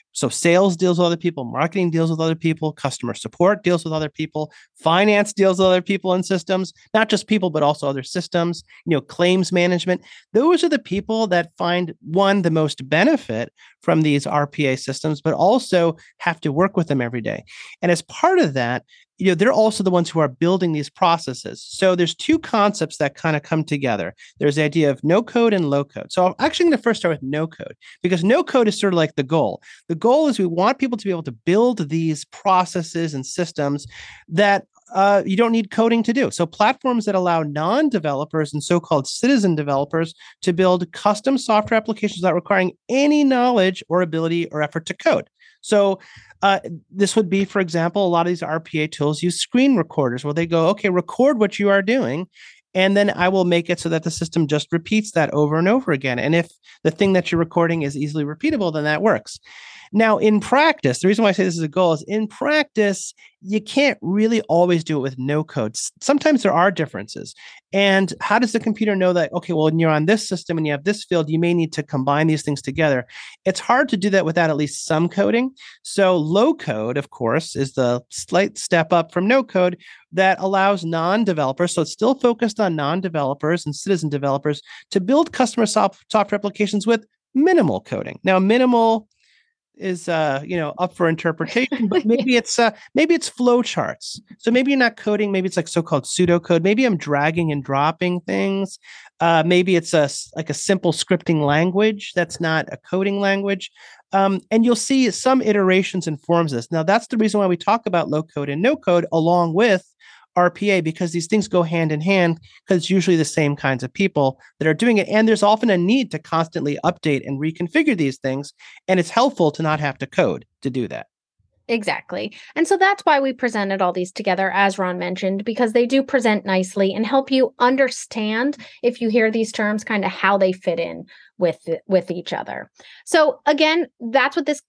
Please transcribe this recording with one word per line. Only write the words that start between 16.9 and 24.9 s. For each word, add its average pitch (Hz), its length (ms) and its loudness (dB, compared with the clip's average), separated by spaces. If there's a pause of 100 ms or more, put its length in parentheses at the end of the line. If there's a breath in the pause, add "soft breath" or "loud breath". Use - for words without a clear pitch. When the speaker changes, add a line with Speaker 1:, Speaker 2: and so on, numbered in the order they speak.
Speaker 1:
every 120 220 -4
day. 107 220 -6 (360 loud breath)
And 175 100 0
as 170 120 0
part - 360 0
of 196 140 2
that, 123 320 -4 (340 soft breath)
you 185 100 0
know, 180 60 4
they're 202 180 2
also 214 320 2
the 185 60 0
ones 175 200 2
who 160 80 -4
are 151 100 2
building 170 440 0
these 151 180 -6
processes. - 720 -2
So 190 300 0
there's 175 200 0
two - 260 2
concepts 202 560 0
that 143 180 -2
kind 156 220 -2
of 147 60 -4
come 160 200 0
together. 127 520 -4 (240 loud breath)
There's 143 180 0
the 156 60 2
idea 151 280 2